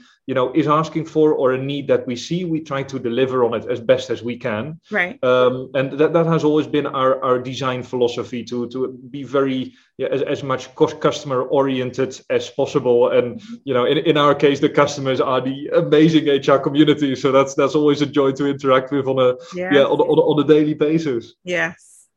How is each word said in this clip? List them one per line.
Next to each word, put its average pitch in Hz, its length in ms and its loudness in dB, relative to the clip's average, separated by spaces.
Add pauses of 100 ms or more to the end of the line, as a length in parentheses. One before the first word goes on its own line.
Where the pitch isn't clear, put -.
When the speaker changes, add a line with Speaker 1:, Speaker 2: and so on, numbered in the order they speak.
(260)
Speaker 1:
you 135 80 -8
know, 131 200 0
is 151 140 0
asking 156 380 -2
for 156 280 2
or 131 200 2
a 127 60 -2
need 139 300 -6
that 123 180 2
we 123 80 -6
see, 170 280 -6
we 160 180 -4
try 135 200 -6
to 131 160 -10
deliver 123 460 0
on 117 100 0
it 107 160 -6
as 120 100 -4
best 127 300 0
as 110 140 -6
we 120 140 -8
can. 127 420 -6 (100)
Speaker 2:
Right. 180 340 -6
Speaker 1:
Um, 127 520 2
and 135 240 -2
that, 151 140 4
that 165 120 2
has 160 180 0
always 151 220 2
been 143 220 -2
our, 131 360 0
our 127 140 2
design 127 460 -6
philosophy, 120 640 -2
to, 120 240 -6
to 127 300 -6 (120)
be 143 100 -12
very, 131 540 -2 (240)
yeah, 131 80 -4
as, 135 160 -2
as 139 180 -4
much 131 320 -6
cus-, 151 220 0
customer 135 480 -2
oriented 131 760 -2 (120)
as 123 180 -2
possible. 123 600 2
And, 120 300 0
Speaker 2:
Mm-hmm. - 160 -16 (100)
Speaker 1:
you 135 100 -4
know, 123 100 2
in, 143 140 0
in 151 180 0
our 147 160 4
case, 143 260 2
the 147 100 2
customers 139 520 0
are 131 200 0
the 139 340 -8
amazing 151 520 4
H 139 220 0
R 139 80 6
community. 147 580 2
So 135 160 0
that's, 135 220 2
that's 143 220 0
always 151 260 2
a 139 60 2
joy 139 240 2
to 143 160 -2
interact 135 440 0
with 139 140 -2
on 131 140 0
a, 127 160 4 (200)
Speaker 2:
Yes. 180 200 -2
Speaker 1:
yeah, 185 80 8
on, 147 160 2
on, 151 180 2
on 151 260 4
a 135 40 0
daily 151 260 4
basis. 151 680 -2
Speaker 2:
Yes. 170 480 -6 (260)